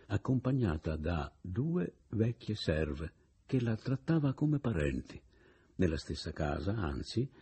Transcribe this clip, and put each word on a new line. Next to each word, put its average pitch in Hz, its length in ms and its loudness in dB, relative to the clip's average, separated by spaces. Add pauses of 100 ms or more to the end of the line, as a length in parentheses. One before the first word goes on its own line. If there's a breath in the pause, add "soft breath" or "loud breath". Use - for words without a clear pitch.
accompagnata 117 880 0
da 78 460 -2
due 160 540 -2 (160)
vecchie 113 440 0
serve, 78 580 0 (320 soft breath)
che 131 160 0
la 117 140 0
trattava 135 600 0
come 151 260 2
parenti. 73 600 0 (580 soft breath)
Nella 80 200 4
stessa - 340 -8
casa, 73 420 -2
anzi, 104 560 -2 (120 loud breath)